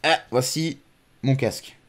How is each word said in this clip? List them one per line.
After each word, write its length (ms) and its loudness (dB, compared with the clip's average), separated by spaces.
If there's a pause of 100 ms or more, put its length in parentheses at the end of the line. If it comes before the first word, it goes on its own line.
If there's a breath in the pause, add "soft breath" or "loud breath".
ah, 160 2 (140)
voici 460 -2 (440)
mon 140 4
casque. 400 -4 (120)